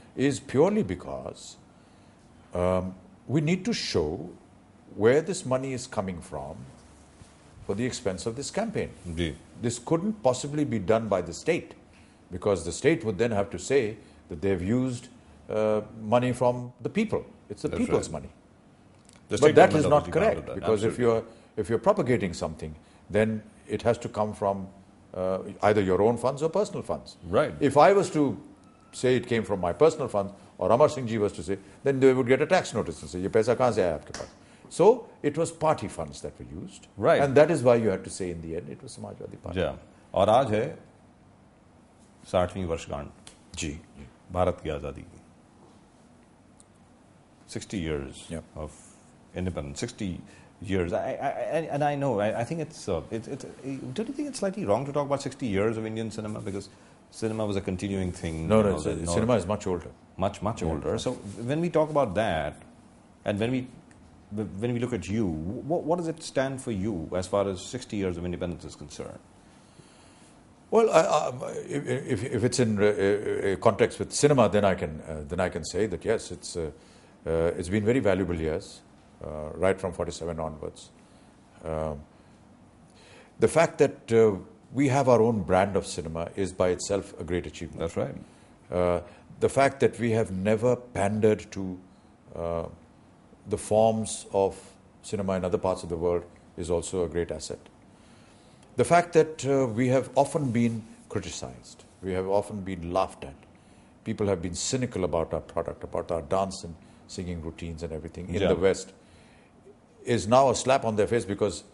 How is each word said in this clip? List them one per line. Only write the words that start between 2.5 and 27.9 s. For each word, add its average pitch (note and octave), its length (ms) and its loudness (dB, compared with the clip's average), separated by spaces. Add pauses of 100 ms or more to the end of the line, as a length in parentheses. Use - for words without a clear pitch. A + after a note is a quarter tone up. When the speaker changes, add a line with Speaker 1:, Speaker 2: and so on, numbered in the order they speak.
Speaker 1:
um, F#2 420 0 (320)
we C#3+ 140 0
need F#3 240 0
to A#3+ 80 -2
show E2 560 -2 (680)
where A#2+ 260 6
this E3 240 -6
money C3 280 -2
is A#2+ 140 -8
coming F#2+ 340 -6
from C#2+ 340 -10 (1120)
for G2 100 -2
the A#2 100 -2
expense F#2+ 400 -4
of A2+ 100 -4
this C3+ 140 -8
campaign. D#3 400 -4 (160)
Speaker 2:
Indeed. E2 300 -4 (260)
Speaker 1:
This A#2+ 160 -2
couldn't F3+ 460 -2
possibly C#3+ 400 0
be A#2 160 -2
done G#2+ 300 2
by F#2+ 120 2
the E2 120 -8
state, - 400 -4 (580)
because F#2 340 0
the F2 60 -4
state D#3 320 2
would G#2+ 140 -2
then A#2 140 0
have G2+ 200 0
to F2+ 80 -8
say A2 380 0 (320)
that E2 120 -10
they've G2 200 2
used, B2 480 -2 (400)
uh, G#2+ 320 0 (200)
money B2 320 2
from B2 380 0 (100)
the A#2 80 -6
people. G#3+ 360 -2 (240)
It's - 120 -12
the D3+ 60 -4
Speaker 2:
That's - 160 -2
Speaker 1:
people's C3 240 0
Speaker 2:
right. D#2+ 140 -8
Speaker 1:
money. C2+ 80 -16 (1000)
Speaker 2:
The - 40 -2
Speaker 1:
But G#2 40 -2
Speaker 2:
state D3 180 6
Speaker 1:
that - 160 10
Speaker 2:
government D3+ 140 4
Speaker 1:
is - 40 2
not D3 80 8
Speaker 2:
obviously D#3+ 240 2
can't G#3+ 120 4
Speaker 1:
correct, E2 140 -6
Speaker 2:
do - 60 -10
that. - 60 -6
Speaker 1:
because G#2 240 2
if A2+ 100 2
Speaker 2:
Absolutely. A#2 220 2
Speaker 1:
you're, A2 80 -2 (340)
if G#2+ 120 -4
you're A2+ 100 2
propagating B2 540 2
something, D#2+ 420 -8 (340)
then G#2+ 340 0 (240)
it G#2 140 -4
has A2+ 160 2
to - 120 -12
come G#2+ 240 -2
from, G2 340 -2 (460)
uh, F#2 260 -2 (240)
either G#2 180 6
your F#2 200 4
own A#2+ 160 4
funds C3+ 260 -2
or D#3+ 60 0
personal F#3 340 -2
funds. - 340 -8 (100)
Speaker 2:
Right. A2 320 2
Speaker 1:
If C#3 180 4
I E3+ 160 10